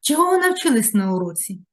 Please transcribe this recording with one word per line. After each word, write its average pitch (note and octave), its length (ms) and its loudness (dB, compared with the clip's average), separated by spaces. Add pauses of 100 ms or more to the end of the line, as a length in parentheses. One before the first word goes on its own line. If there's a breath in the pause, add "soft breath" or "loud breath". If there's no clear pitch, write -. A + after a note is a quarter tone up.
Чого E4 300 2
ви F#4+ 60 4
навчились F4 560 0
на F#3+ 200 0
уроці? F3+ 460 -6 (140)